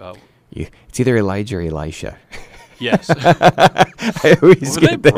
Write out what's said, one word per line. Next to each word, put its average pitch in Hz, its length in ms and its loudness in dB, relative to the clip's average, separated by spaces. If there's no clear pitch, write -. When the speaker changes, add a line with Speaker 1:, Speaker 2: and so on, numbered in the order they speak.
Speaker 1:
uh, 92 140 -18
Speaker 2:
You, - 160 -12
it's - 120 -12
either 123 160 0
Elijah 104 400 -4
or 87 60 -8
Elisha. 78 560 -10
<laughs> - 180 -18
Speaker 1:
Yes. - 300 -4
Speaker 2:
<laughs> - 100 0
I 165 1200 2
always 147 320 4
Speaker 1:
Were 165 80 -6
they 160 40 4
Speaker 2:
get - 40 -10
this. 147 160 4